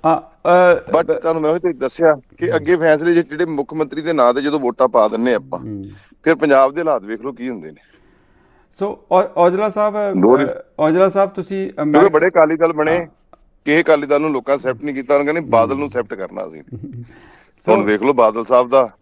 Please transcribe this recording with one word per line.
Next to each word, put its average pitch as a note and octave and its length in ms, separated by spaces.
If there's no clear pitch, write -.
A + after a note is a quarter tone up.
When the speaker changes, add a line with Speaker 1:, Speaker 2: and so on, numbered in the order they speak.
Speaker 1:
ਹਾਂ, D#3+ 140
ਅਹ, F3 680
Speaker 2:
But D#3+ 160
Speaker 1:
ਬ- D#3+ 140
Speaker 2:
ਤੁਹਾਨੂੰ E3 220
ਮੈਂ D3+ 80
ਉਹੀ F3 100
ਤਾਂ F3+ 120
ਦੱਸਿਆ C3+ 480
ਕਿ E3+ 180
ਅੱਗੇ D#3+ 200
ਫੈਸਲੇ D#3+ 380
ਜੇ E3+ 80
ਜਿਹੜੇ D3+ 220
ਮੁੱਖ D#3 300
ਮੰਤਰੀ D3+ 280
ਦੇ E3 100
ਨਾਂ B2 220
ਤੇ C3+ 80
ਜਦੋਂ D3 180
ਵੋਟਾਂ B2+ 280
ਪਾ G#2+ 200
ਦਿੰਨੇ A#2 260
ਆਪਾਂ, C3 240
Speaker 1:
ਹੂੰ। G#2 260
Speaker 2:
ਫਿਰ D#3+ 100
ਪੰਜਾਬ C3+ 400
ਦੇ D#3+ 60
ਹਾਲਾਤ D3 220
ਵੇਖ G#2+ 180
ਲਓ C3 120
ਕੀ A#2+ 160
ਹੁੰਦੇ E2+ 220
ਨੇ। - 280
Speaker 1:
ਸੋ G3+ 340
ਔ-, F#3 240
ਔਜਲਾ F#3 340
ਸਾਹਿਬ, G#3 500
Speaker 2:
ਦੋ A#2+ 180
ਰੀ- C#3 80
Speaker 1:
ਅਹ, - 60
ਔਜਲਾ E3+ 300
ਸਾਹਿਬ, G3 220
ਤੁਸੀਂ, F#3+ 400
ਅਹ, - 20
Speaker 2:
ਕਿਉਂਕਿ D3+ 180
Speaker 1:
ਮੈਂ D#3+ 200
Speaker 2:
ਬੜੇ D#3 180
ਅਕਾਲੀ E3 280
ਦਲ E3 160
ਬਣੇ, D#3 260
Speaker 1:
ਹਾਂ। E3+ 80
Speaker 2:
ਕਿਸੇ D3+ 180
ਅਕਾਲੀ D3 240
ਦਲ C#3+ 140
ਨੂੰ D#3 100
ਲੋਕਾਂ C3+ 260
ਅਸੈਪਟ B2+ 260
ਨਹੀਂ C#3+ 120
ਕੀਤਾ, C3+ 200
ਉਹਨਾਂ C#3+ 180
ਕਹਿੰਦੇ D#3+ 180
ਬਾਦਲ A2+ 220
ਨੂੰ C3+ 80
Speaker 1:
ਹੂੰ। D3 80
Speaker 2:
ਅਸੈਪਟ A#2 260
ਕਰਨਾ F#2+ 340
ਸੀ। D#2 140
Speaker 1:
<laughs> A#2+ 400
ਸੋ - 80
Speaker 2:
ਹੁਣ G#2 120
ਵੇਖ G#2 180
ਲਓ C3+ 100
ਬਾਦਲ A2+ 320
ਸਾਹਿਬ B2 240
ਦਾ B2 220